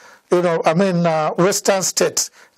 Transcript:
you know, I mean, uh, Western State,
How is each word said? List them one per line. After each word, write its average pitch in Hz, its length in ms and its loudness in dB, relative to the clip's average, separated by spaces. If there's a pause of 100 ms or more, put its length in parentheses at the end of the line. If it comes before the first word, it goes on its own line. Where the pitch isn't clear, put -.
(300)
you 175 120 2
know, 170 220 0
I 160 100 2
mean, 175 320 0
uh, 160 260 0
Western 196 500 0
State, - 480 -2 (280)